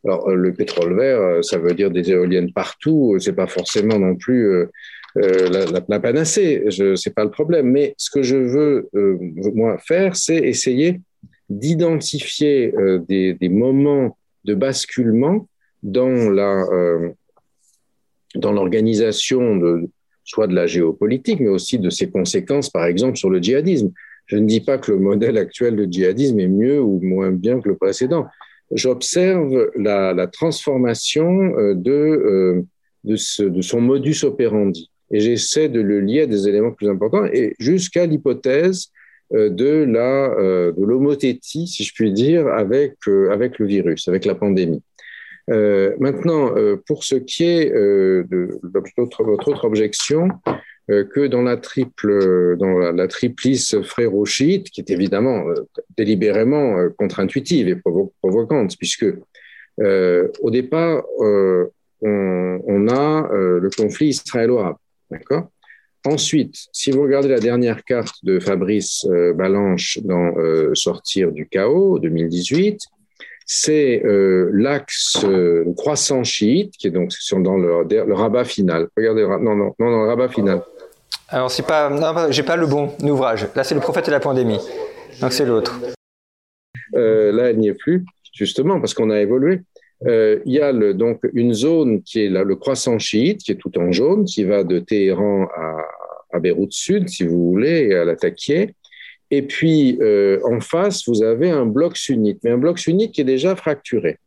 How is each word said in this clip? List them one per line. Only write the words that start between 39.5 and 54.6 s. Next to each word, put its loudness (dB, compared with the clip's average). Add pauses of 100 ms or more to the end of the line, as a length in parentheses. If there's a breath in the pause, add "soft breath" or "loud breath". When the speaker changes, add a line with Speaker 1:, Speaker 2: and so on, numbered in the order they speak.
Speaker 1:
la, 0
euh, 2
de -2
l'homothétie, -2
si -8
je -10
puis 0
dire, 2
avec, 0 (120)
euh, 4
avec -2
le 0
virus, 0
avec -2
la 0
pandémie. 0 (640 loud breath)
Euh, 2
maintenant, 0
euh, 2 (100)
pour -6
ce -2
qui -4
est, 2
euh, 2
de -2 (480)
l'autre, -2
votre 0
autre -2
objection, 0 (600 loud breath)
euh, 2
que -2
dans 0
la 0
triple, 0
dans 0
la, 2
la 0
triplice -2
frérochite, 0